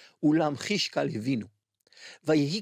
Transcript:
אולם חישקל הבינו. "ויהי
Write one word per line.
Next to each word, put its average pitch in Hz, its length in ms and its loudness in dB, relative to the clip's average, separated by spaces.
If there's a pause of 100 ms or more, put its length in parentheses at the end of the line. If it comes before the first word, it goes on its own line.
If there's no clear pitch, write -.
(220)
אולם 151 340 4
חישקל 147 580 -2
הבינו. 113 320 -2 (800)
"ויהי 151 380 2